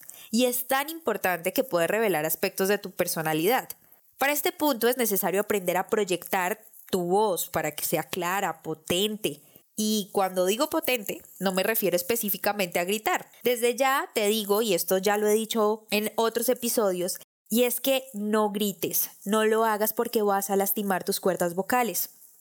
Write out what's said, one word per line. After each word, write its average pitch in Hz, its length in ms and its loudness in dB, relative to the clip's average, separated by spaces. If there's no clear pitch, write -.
y 240 140 2
es 247 240 -2
tan 269 200 0
importante 190 640 -2
que 262 120 0
puede 170 240 0
revelar 190 380 0
aspectos 190 420 -2
de 202 100 2
tu 190 140 -14
personalidad. 170 760 0
Para 277 140 2
este 320 200 0
punto 240 360 0
es 254 80 2
necesario 196 440 0
aprender 180 360 -2
a 185 120 -2
proyectar 185 720 -2
tu 185 140 0
voz 190 440 0
para 156 220 -2
que - 140 -8
sea 156 180 0
clara, 180 600 -4
potente. 175 800 -2
Y 214 360 0
cuando 185 320 0
digo 220 240 2
potente, 254 540 -4
no 185 140 0
me 190 100 0
refiero 202 320 0
específicamente 196 840 -2
a 175 40 0
gritar. 214 460 -2
Desde 240 320 2
ya 269 360 2
te 214 140 0
digo, 208 340 2
y 220 140 2
esto 190 240 0
ya 202 180 2
lo 208 120 2
he 208 40 4
dicho 220 580 0
en 214 260 -2
otros 226 320 0
episodios, 202 680 0
y 233 140 2
es 247 180 0
que 262 320 0
no 214 380 0
grites, 202 600 -2
no 214 200 2
lo 220 200 4
hagas 214 280 0
porque 226 300 0
vas 196 280 2
a 196 60 2
lastimar 196 480 0
tus - 160 -2
cuerdas 175 340 0
vocales. 196 560 0